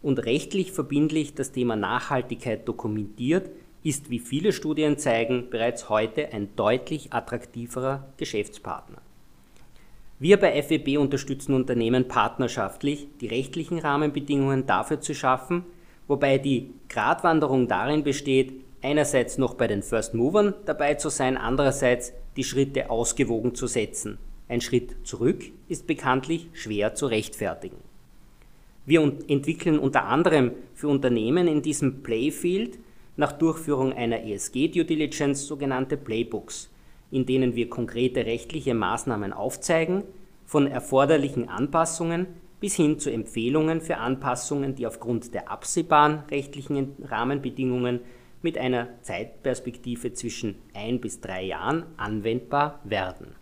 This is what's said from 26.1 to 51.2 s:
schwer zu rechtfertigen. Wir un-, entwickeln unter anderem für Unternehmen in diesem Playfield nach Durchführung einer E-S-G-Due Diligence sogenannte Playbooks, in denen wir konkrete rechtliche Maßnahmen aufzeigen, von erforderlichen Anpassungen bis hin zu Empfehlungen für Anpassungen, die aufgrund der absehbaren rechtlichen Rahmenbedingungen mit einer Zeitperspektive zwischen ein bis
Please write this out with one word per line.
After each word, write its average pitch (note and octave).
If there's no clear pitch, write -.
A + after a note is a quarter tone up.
schwer G#2+
zu C#3+
rechtfertigen. G#2
Wir D#3
un-, D3
entwickeln D3+
unter C3+
anderem C#3
für D3
Unternehmen C3+
in D3+
diesem D3
Playfield D#3
nach D3
Durchführung D3
einer A#2
E-S-G-Due C3+
Diligence C#3+
sogenannte C#3
Playbooks, -
in C3
denen B2+
wir A#2
konkrete B2
rechtliche B2+
Maßnahmen G#2
aufzeigen, E3
von C#3+
erforderlichen C3+
Anpassungen E3
bis G3+
hin D3+
zu C#3+
Empfehlungen C3
für -
Anpassungen, C3+
die B2
aufgrund A2+
der -
absehbaren D3+
rechtlichen C#3
Rahmenbedingungen B2
mit E3
einer A#2+
Zeitperspektive A#2+
zwischen G#2+
ein A2+
bis -